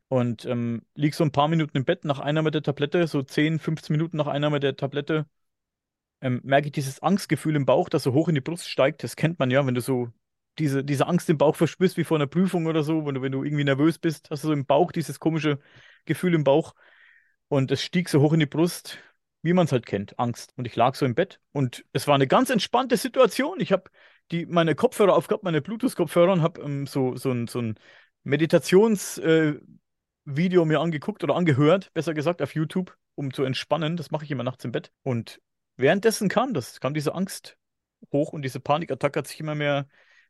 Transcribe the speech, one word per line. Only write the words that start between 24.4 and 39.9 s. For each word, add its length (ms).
meine 300
Kopfhörer 400
aufgehabt, 280
meine 180
Bluetooth-Kopfhörer 720
und 100
hab, 160
ähm, 260
so, 300
so 160
ein, 160
so 120
ein 200
Meditations-, 920
äh, 420
Video 420
mir 160
angeguckt 420
oder 120
angehört, 580
besser 200
gesagt, 300
auf 100
YouTube, 420
um 180
zu 100
entspannen. 540
Das 140
mache 120
ich 80
immer 120
nachts 220
im 60
Bett. 200
Und 400
währenddessen 520
kam 240
das, 260
kam 140
diese 220
Angst 420
hoch 220
und 100
diese 160
Panikattacke 600
hat 80
sich 120
immer 160
mehr, 320